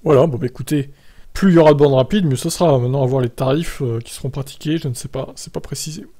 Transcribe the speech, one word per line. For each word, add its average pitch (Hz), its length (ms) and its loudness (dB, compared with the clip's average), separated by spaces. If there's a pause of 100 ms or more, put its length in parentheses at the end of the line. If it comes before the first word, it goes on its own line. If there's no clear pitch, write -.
Voilà, 147 200 4
bon 139 120 -2
bah - 80 -6
écoutez, 139 440 -4 (440)
plus 190 180 2
il 170 40 6
y - 20 8
aura 156 160 8
de 147 40 2
bornes 143 180 4
rapides, 170 300 2
mieux 139 100 0
ce 165 160 -6
sera. 160 260 2
Maintenant, 127 240 -2
à 131 60 0
voir 135 120 0
les 123 100 -2
tarifs, 139 520 -4
euh, 117 180 -4
qui - 140 -16
seront - 160 -8
pratiqués, 143 480 -8
je 156 100 -6
ne 127 60 -6
sais - 140 -12
pas, - 260 -10
c'est - 180 -18
pas - 100 -10
précisé. 156 440 -12 (140)